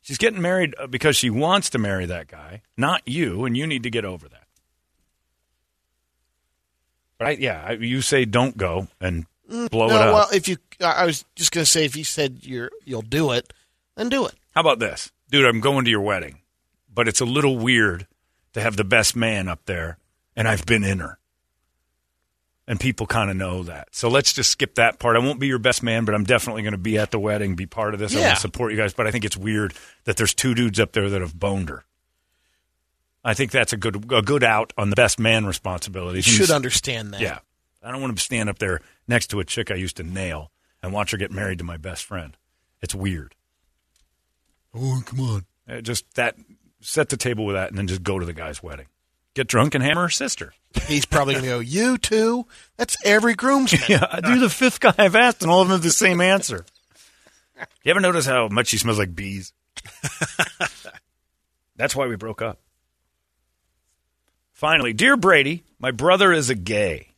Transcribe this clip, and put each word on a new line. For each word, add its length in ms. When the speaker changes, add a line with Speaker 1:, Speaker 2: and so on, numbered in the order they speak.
Speaker 1:
She's 160
getting 240
married, 340
uh, 80
because 300
she 160
wants 400
to 80
marry 260
that 220
guy, 340
not 300
you, 380
and 120
you 80
need 160
to 80
get 160
over 240
that. 140
Right? 200
Yeah, 260
I, 80
you 280
say 240
don't 320
go 300
and 240
Speaker 2:
Mm, 200
Speaker 1:
blow 160
Speaker 2:
no, 80
Speaker 1:
it 60
up. 120
Speaker 2:
well, 180
if 160
you, 100
I, 120
I 160
was 260
just 180
gonna 140
say, 180
if 120
you 80
said 400
you're, 260
you'll 160
do 300
it, 200
then 120
do 200
it. 80
Speaker 1:
How 100
about 160
this? 340
"Dude, 160
I'm 120
going 260
to 60
your 100
wedding, 400
but 140
it's 120
a 60
little 320
weird 480
to 80
have 160
the 60
best 320
man 320
up 180
there, 320
and 120
I've 200
been 160
in 160
her. 180
And 120
people 280
kinda 260
know 300
that. 280
So 160
let's 260
just 180
skip 240
that 240
part. 160
I 40
won't 200
be 80
your 120
best 220
man, 240
but 80
I'm 120
definitely 360
gonna 160
be 220
at 100
the 100
wedding, 360
be 100
part 300
of 40
this. 160
I 40
Speaker 2:
Yeah. 80
Speaker 1:
wanna 120
support 320
you 60
guys, 160
but 140
I 40
think 140
it's 120
weird 360
that 140
there's 180
two 180
dudes 260
up 120
there 180
that 120
have 180
boned 300
her." 160
I 100
think 160
that's 240
a 40
good, 360
a 80
good 220
out 340
on 140
the 40
best 240
man 280
responsibilities. 800
Speaker 2:
You 60
Speaker 1:
And 40
Speaker 2:
should 140
Speaker 1:
s- 40
Speaker 2:
understand 600
that. 60
Speaker 1:
Yeah. 180
I 100
don't 100
wanna 160
stand 320
up 100
there 220
next 200
to 120
a 60
chick 260
I 40
used 220
to 60
nail 480
and 80
watch 200
her 60
get 140
married 280
to 40
my 140
best 280
friend. 300
It's 120
weird. 420
Oh, 320
come 160
on. 240
Uh, 140
just 340
that, 200
set 280
the 80
table 280
with 100
that 140
and 80
then 100
just 160
go 160
to 60
the 80
guy's 280
wedding. 260
Get 140
drunk 280
and 80
hammer 200
her 60
sister. 440
Speaker 2:
He's 180
probably 300
gonna 120
go, 120
"You 380
too? 480
That's 280
every 280
groomsman." 500
Speaker 1:
<laughs> 60
Yeah, 220
I 100
do 180
the 100
fifth 320
guy 160
I've 180
asked, 260
and 80
all 120
of 80
them 80
have 60
the 80
same 300
answer. 440
You 80
ever 100
notice 240
how 240
much 220
he 60
smells 220
like 160
bees? 380
<laughs> 300
That's 200
why 120
we 100
broke 240
up. 180
Finally, 400
"Dear 220
Brady, 480
my 120
brother 420
is 160
a 60
gay. 520